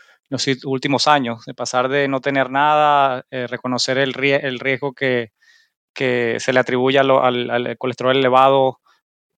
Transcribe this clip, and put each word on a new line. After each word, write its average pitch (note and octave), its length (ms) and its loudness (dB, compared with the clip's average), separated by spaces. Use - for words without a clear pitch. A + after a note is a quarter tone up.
los C3 120 -6
sit-, C3+ 240 -4
últimos C3+ 420 -2
años, B2 380 0
de C3+ 80 -16
pasar B2+ 340 -4
de C#3 200 0
no C3+ 120 -4
tener C3+ 300 -2
nada, C#3+ 800 2
eh, B2+ 160 -6
reconocer B2+ 540 -4
el C3+ 140 0
rie-, C#3 280 0
el B2+ 180 -6
riesgo C3+ 340 -4
que, B2 400 -4
que A#2+ 460 -2
se - 120 -2
le B2+ 100 4
atribuye B2+ 360 0
a C3+ 60 4
lo, C3+ 200 4
al, B2 280 0
al A#2+ 260 -4
colesterol B2+ 380 -2
elevado, C3+ 640 4